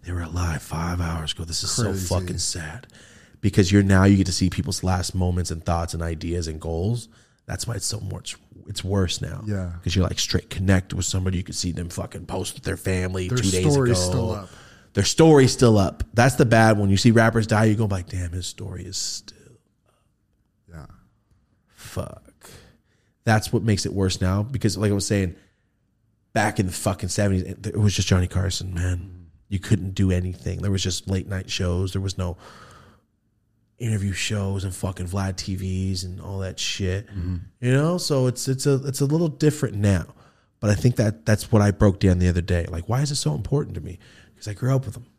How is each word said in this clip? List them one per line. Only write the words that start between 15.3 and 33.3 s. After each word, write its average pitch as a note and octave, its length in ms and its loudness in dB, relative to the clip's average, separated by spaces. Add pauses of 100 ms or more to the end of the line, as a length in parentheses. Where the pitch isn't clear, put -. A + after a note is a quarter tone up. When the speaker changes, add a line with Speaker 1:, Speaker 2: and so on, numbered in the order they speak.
Speaker 1:
still A2+ 260 6
up. - 260 2 (100)
That's C3 220 4
the C#3+ 100 4
bad A2 320 6
one. G2+ 120 2
You G2 80 4
see A#2+ 140 6
rappers A2+ 360 4
die, A2 180 4
you A2 100 4
go A2 100 0
like, F#2+ 240 -4
"Damn, F2+ 220 -6
his F2+ 140 -8
story F#2 400 -12
is G2 100 -12
still - 420 -8 (100)
up." - 420 -20 (800)
Speaker 2:
Yeah. D#2+ 160 -16 (880)
Speaker 1:
Fuck. - 720 -12 (760)
That's A2 260 2
what G#2+ 120 0
makes G#2 220 2
it - 80 -4
worse F#2+ 280 0
now. F#2+ 220 2
Because, A2+ 340 -2
like G#2 140 0
I - 20 2
was G2 140 -2
saying, G2 280 0 (960)
back G#2+ 260 0
in G2+ 80 2
the F2+ 40 -4
fucking F2+ 380 -4
seventies, G2 340 0
it, - 240 -12
it - 120 -6
was G#2 160 4
just G2 120 0
Johnny F#2 200 2
Carson, F#2 460 -4
man. F2 240 -2
Speaker 2:
Mm-hmm. F2 120 -10 (400)
Speaker 1:
You G2 100 -4
couldn't F#2 360 -2
do F#2+ 160 2
anything. F2+ 500 -4
There G2 100 -2
was F#2 120 0
just F#2 260 -4
late F#2+ 180 -2
night F#2+ 220 -8
shows. F#2 440 -2
There G2 80 -4
was F#2+ 160 -6
no F2 200 -4 (1400)